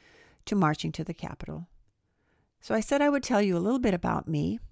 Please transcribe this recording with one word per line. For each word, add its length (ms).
to 100
marching 380
to 120
the 80
Capitol. 540
So 160
I 60
said 200
I 80
would 140
tell 180
you 160
a 20
little 200
bit 140
about 340
me. 320